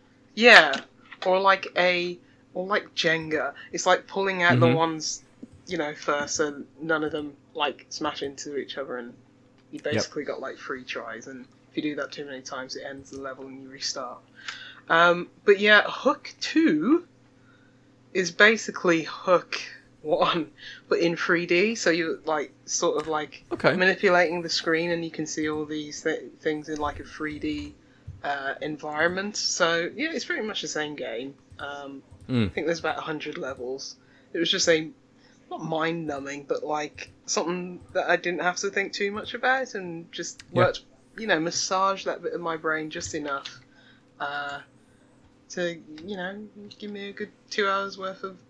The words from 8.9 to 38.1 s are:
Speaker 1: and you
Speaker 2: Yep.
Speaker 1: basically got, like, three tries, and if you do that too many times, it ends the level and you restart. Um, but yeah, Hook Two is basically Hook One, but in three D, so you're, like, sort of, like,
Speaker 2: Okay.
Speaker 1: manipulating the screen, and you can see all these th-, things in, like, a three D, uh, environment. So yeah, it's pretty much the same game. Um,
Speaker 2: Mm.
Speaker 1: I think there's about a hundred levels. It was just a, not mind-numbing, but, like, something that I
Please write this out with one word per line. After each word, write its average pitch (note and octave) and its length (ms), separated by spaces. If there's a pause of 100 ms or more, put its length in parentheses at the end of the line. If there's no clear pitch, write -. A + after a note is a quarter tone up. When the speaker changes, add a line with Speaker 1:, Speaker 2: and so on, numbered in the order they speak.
Speaker 1:
and A#2+ 160 (580)
you D3+ 120
Speaker 2:
Yep. D3+ 120
Speaker 1:
basically - 300
got, - 140
like, B2 180
three B2+ 260
tries, A#2 440
and C3 180 (260)
if - 60
you D#3 60
do D3 120
that C#3 160
too D3+ 140
many C3+ 160
times, C3 340
it C3 120
ends C#3 220
the C3+ 100
level C3+ 280
and C3+ 160
you C3 60
restart. C3 500 (680)
Um, E3+ 380 (160)
but G3+ 160
yeah, G#3 280
Hook - 520
Two C4+ 680 (1080)
is F3+ 180
basically G3 720
Hook - 560 (440)
One, E3 480 (360)
but - 120
in E3+ 180
three F3 300
D, F#3 280
so F#3 140
you're, E3 360
like, D3+ 280 (120)
sort D#3+ 360
of, D3+ 60
like, D3+ 440
Speaker 2:
Okay. D#3+ 240
Speaker 1:
manipulating F3+ 680
the E3 60
screen, E3 420
and E3+ 120
you E3 80
can D#3 140
see D#3 240
all D3+ 160
these D3+ 380
th-, - 260 (120)
things D3+ 280
in, D3+ 80
like, D3 220
a D3 40
three D3+ 360
D, D3 360 (480)
uh, C#3 380
environment. D#3+ 760
So E3+ 580
yeah, D4 160
it's - 140
pretty E4+ 200
much G#3 160
the D#3 60
same D3+ 280
game. B2+ 400 (240)
Um, C#3+ 440 (260)
Speaker 2:
Mm. A#2 180
Speaker 1:
I - 20
think E3 180
there's E3+ 120
about D#3+ 180
a - 40
hundred D3+ 360
levels. C3 580 (380)
It D#3+ 60
was E3 100
just - 200
a, D#3+ 200 (600)
not E4+ 140
mind-numbing, D#3 840
but, - 160
like, D3+ 460 (160)
something F3+ 540 (140)
that D#3 160
I F3 80